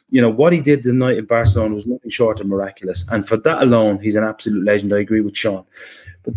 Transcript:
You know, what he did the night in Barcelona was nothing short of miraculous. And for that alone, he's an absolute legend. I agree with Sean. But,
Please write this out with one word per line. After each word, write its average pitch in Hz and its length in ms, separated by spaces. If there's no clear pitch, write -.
You 131 100
know, 117 80
what 139 240
he 165 80
did 139 220
the 123 100
night 127 240
in 110 80
Barcelona 110 500
was 104 120
nothing 120 240
short 107 300
of 98 60
miraculous. 98 640
And 95 160
for 113 120
that 156 240
alone, 110 360
he's 104 160
an 107 100
absolute 107 400
legend. 101 280
I 104 60
agree 107 220
with 101 160
Sean. 95 280
But, 117 120